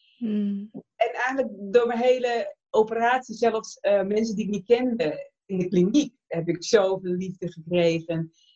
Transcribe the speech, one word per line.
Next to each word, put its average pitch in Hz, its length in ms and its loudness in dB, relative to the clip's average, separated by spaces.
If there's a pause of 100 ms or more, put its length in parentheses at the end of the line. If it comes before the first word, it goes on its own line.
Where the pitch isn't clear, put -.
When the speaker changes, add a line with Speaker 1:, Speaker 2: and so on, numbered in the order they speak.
(160)
Speaker 1:
Hmm. 208 540 -4 (260)
Speaker 2:
En 240 160 0
eigenlijk 254 360 -4 (240)
door 240 140 6
mijn 233 140 -2
hele 240 580 0 (140)
operatie, 226 600 0
zelfs, 220 440 0
eh, 202 240 2
mensen 214 340 -2
die 208 80 -4
ik 190 60 -4
niet 202 160 -4
kende 226 640 0 (160)
in 190 120 -4
de 180 100 -2
kliniek, 196 460 2 (120)
heb 165 220 -4
ik 165 160 -4
zoveel 190 480 2
liefde 180 400 -6
gekregen. 165 800 -2 (240)